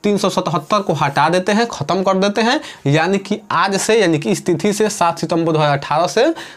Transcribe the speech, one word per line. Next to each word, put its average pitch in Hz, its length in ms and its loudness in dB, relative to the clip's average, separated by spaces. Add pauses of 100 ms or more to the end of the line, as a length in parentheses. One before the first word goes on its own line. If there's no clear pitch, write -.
तीन 208 140 2
सौ 196 120 0
सतहत्तर 180 500 -2
को 196 140 -2
हटा 147 360 0
देते 185 220 0
हैं, 226 160 2
ख़त्म 180 360 -4
कर 190 140 2
देते 208 240 0
हैं। 254 180 2 (280)
यानी 160 300 2
कि 208 220 -4 (120)
आज 190 260 0
से, 220 240 2
यानी 165 180 2
कि 214 120 -2
इस 165 140 -2
तिथि 190 280 0
से, 208 160 0
सात 170 300 -2
सितंबर 165 320 0
दो 156 80 0
हज़ार 147 180 2
अठारह 156 300 0
से 277 260 2 (240)